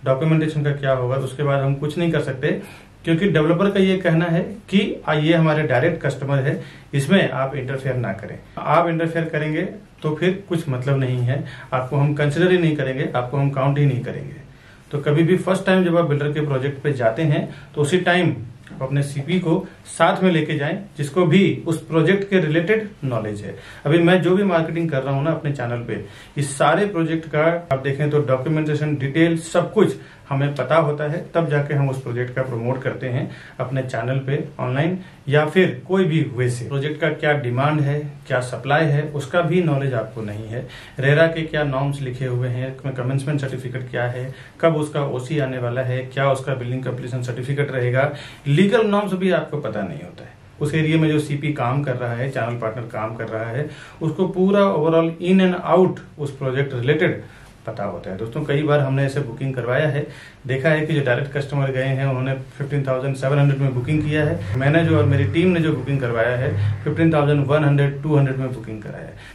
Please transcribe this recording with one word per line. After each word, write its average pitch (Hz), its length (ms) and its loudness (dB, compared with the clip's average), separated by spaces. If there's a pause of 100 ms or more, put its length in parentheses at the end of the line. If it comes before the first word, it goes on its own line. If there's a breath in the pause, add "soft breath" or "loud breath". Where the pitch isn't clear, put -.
documentation 156 580 2
का 143 80 0
क्या 135 200 -2
होगा, 127 240 0
उसके 139 280 -4
बाद 139 180 2
हम 139 140 2
कुछ 147 220 -4
नहीं 170 140 2
कर 151 80 2
सकते, 147 420 -2 (420 loud breath)
क्योंकि 165 260 2
developer 165 420 4
का 196 80 0
ये 190 180 4
कहना 165 280 2
है 170 160 2
कि, - 640 -2
"आ, 156 60 2
ये 151 200 2
हमारे 156 300 4
direct 147 380 2
customer 139 360 -2
है, 160 260 -2 (300 loud breath)
इसमें 151 380 2
आप 143 240 -4
interfere 127 400 -4
ना 107 180 -2
करें। - 260 -12 (180)
आप 160 300 2
interfere 165 380 0
करेंगे 156 420 -2 (340)
तो 151 140 -2
फिर 185 340 0
कुछ 165 200 -2
मतलब 131 300 0
नहीं 127 180 0
है, 131 280 0 (280 loud breath)
आपको 131 220 -2
हम 143 180 2
consider 151 380 2
ही 180 60 6
नहीं 160 180 2
करेंगे, 131 400 -2
आपको 123 220 -2
हम 139 120 2
count 139 280 2
ही 143 80 4
नहीं 120 180 2
करेंगे।" - 320 -10 (560 loud breath)
तो 139 80 -4
कभी 151 240 2
भी 175 140 4
first - 280 0
time 190 180 4
जब 170 140 4
आप 165 80 4
builder 143 260 0
के 147 140 -2
project 139 360 -2
पे 143 120 0
जाते 117 280 0
हैं, 160 340 0 (200 loud breath)
तो 151 60 0
उसी 165 160 2
time 175 380 2 (400)
आप 135 80 -6
अपने 139 200 0
सीपी 160 360 -2
को 170 280 0 (180 loud breath)
साथ 180 380 2
में 185 80 6
लेके 156 260 0
जाएं, 160 220 -2 (180)
जिसको 160 280 0
भी 165 420 4
उस 160 180 -4
प्रोजेक्ट 170 440 2
के 185 100 4
related 170 500 0 (140)
knowledge 107 380 -4
है। 90 140 -12 (300 loud breath)
अभी 147 120 4
मैं 175 240 6
जो 180 140 4
भी 202 80 2
marketing 165 460 0
कर 131 140 -2
रहा 139 100 -2
हूँ 139 100 0
ना 160 80 0
अपने 147 200 -2
channel 120 260 -4
पे, 113 280 -6 (320 loud breath)
इस 143 200 -4
सारे 165 280 4
प्रोजेक्ट 160 440 -2
का 165 420 0
आप 131 120 0
देखें 143 260 -2
तो 147 100 2
documentation, 147 800 0
detail, 160 400 2
सब - 360 -2
कुछ - 220 4 (340 loud breath)
हमें 143 260 0
पता 139 200 2
होता 147 280 2
है, 151 300 -4
तब 165 160 2
जाके 143 240 0
हम 139 160 2
उस 127 120 -4
project 123 320 -4
का 135 80 -2
promote 127 400 -2
करते 120 260 -6
हैं 127 240 -4 (280 loud breath)
अपने 131 220 -2
channel 131 360 -2
पे, 135 260 -2 (160)
online 143 400 -2 (280 loud breath)
या 147 180 4
फिर 160 420 2
कोई 190 160 2
भी 151 320 2
वे 123 140 0
से। 120 180 -6
Project 143 340 -4
का 160 80 2
क्या 151 240 0
demand 135 480 0
है, 147 300 -2 (160)
क्या 127 120 0
supply 135 460 0
है, 143 180 2
उसका - 380 -2
भी 170 220 2
knowledge 139 300 0
आपको 110 280 -4
नहीं 107 260 -8
है। 117 200 -8 (320 loud breath)
रेरा 147 280 4
के 165 140 -2
क्या 156 220 -2
norms 139 380 -2
लिखे 127 240 -6
हुए 123 220 -2
हैं, 131 300 -6
उसमें 131 180 -8
commencement 135 460 -2
certificate 123 500 -8
क्या 123 120 -2
है, 123 320 -6 (260 loud breath)
कब 165 140 4
उसका 151 280 -2
ओसी 135 360 -4
आने 131 180 -2
वाला 120 240 -2
है, 127 180 -2
क्या 135 320 0
उसका 131 240 -2
बिल्डिंग 120 280 -4
completion 127 380 -6
certificate 127 500 -4
रहेगा, 131 420 2 (340 loud breath)
legal 202 400 4
norms 202 260 2
भी 185 180 0
आपको 151 260 -2
पता 104 240 -6
नहीं 95 180 -8
होता - 240 -16
है। - 80 -18 (300)
उस 147 120 -2
area 156 240 2
में 156 120 4
जो 151 100 2
सीपी 143 340 -2
काम 135 300 0
कर 127 120 -2
रहा 120 180 -4
है, 127 160 -4
channel 120 300 -4
partner 113 240 -6
काम 110 320 -6
कर 113 120 -8
रहा 113 220 -6
है, 147 200 -4 (320 loud breath)
उसको 165 260 0
पूरा 190 340 4
overall 165 720 2
in 190 80 6
and 180 380 2
out 185 220 4 (200)
उस - 180 -6
project 131 360 -2
related 135 480 0 (460 loud breath)
पता - 160 -8
होता 92 280 -8
है। 95 60 -8
दोस्तों, 113 260 -6
कई 143 200 0
बार 147 160 4
हमने 135 240 0
ऐसे 139 160 -2
booking 131 340 -6
करवाया 123 340 0
है, 143 200 -2 (400 loud breath)
देखा 131 220 0
है 156 160 2
कि 156 80 -2
जो 139 120 2
direct 127 280 0
customer 139 380 -2
गए 131 120 -2
हैं, 135 220 -2
उन्होंने 131 280 -2
फिफ्टीन 139 540 -4
थाउजेंड 131 280 -2
सेवन 139 240 2
हंड्रेड 143 200 4
में 135 140 2
booking 151 300 0
किया 151 220 2
है। 151 320 -2
मैंने 151 280 4
जो 160 120 4
और 143 80 4
मेरी 139 180 4
टीम 170 240 4
ने 175 120 4
जो 156 140 2
booking 135 260 -2
करवाया 117 380 0
है, - 460 0
फिफ्टीन 160 300 2
थाउजेंड 147 340 4
वन 151 160 4
हंड्रेड, 143 400 2
टू 151 120 2
हंड्रेड 135 220 4
में 131 160 -4
booking 110 280 -10
कराया 98 240 -12
है। - 80 -16 (220 loud breath)